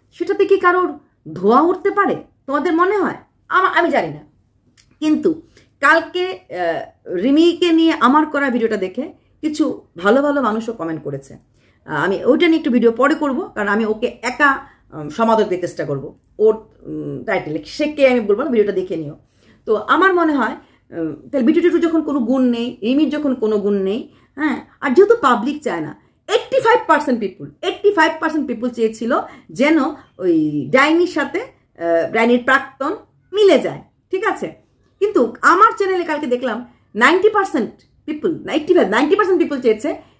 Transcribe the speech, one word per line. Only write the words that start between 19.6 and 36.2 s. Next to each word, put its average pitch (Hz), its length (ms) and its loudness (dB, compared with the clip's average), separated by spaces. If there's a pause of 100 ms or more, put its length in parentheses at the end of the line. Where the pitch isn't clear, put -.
তো 220 100 0
আমার 330 380 2
মনে 339 180 2
হয়, 262 240 -2 (340)
উম, 160 240 -8
তাহলে 254 320 -4
বিটু 311 140 4
টিটু 339 180 2
যখন 320 240 0
কোনো 294 180 -2
গুণ 254 220 0
নেই, 240 400 -2
রিমির 262 280 0
যখন 294 240 -2
কোনো 220 240 -2
গুণ 202 160 0
নেই, 196 340 -4 (280)
হ্যাঁ, 277 280 -4 (160)
আর 285 100 -4
যেহেতু 403 300 6
পাবলিক 254 420 0
চায় 175 180 -6
না, - 200 -10 (280)
এইটটি 494 320 0
ফাইভ 453 260 4
পার্সেন্ট 294 340 0
পিপল, 185 300 -8 (120)
এইটটি 381 280 0
ফাইভ 320 300 2
পার্সেন্ট 311 260 -2
পিপল 240 240 -6
চেয়েছিল 233 480 -2 (320)
যেন 277 280 2 (400)
ওই 151 520 0
ডাইনির 302 360 4
সাথে, 302 340 -6
আহ, - 720 -4
ডাইনির 240 320 2
প্রাক্তন 269 520 -2 (360)
মিলে 381 260 6
যায়, 147 240 -6 (280)
ঠিক 381 160 -4
আছে? 214 200 -4 (520)
কিন্তু 349 440 0
আমার 381 360 6
চ্যানেলে 381 260 -2
কালকে 302 220 -4